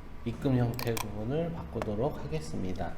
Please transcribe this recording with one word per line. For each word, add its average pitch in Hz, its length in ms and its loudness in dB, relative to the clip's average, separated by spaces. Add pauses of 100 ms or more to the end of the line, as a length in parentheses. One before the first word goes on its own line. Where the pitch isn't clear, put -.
(240)
입금 127 320 2
형태 120 380 4
구분을 117 580 0
바꾸도록 113 720 0
하겠습니다. 92 760 -2